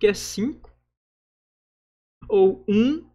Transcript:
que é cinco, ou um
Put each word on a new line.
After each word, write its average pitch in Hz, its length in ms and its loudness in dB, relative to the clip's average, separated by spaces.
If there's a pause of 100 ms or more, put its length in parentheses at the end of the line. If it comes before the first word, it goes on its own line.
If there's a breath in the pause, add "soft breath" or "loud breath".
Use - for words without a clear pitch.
que 214 60 2
é 208 80 2
cinco, - 600 -10 (1600)
ou 190 360 2
um 247 480 0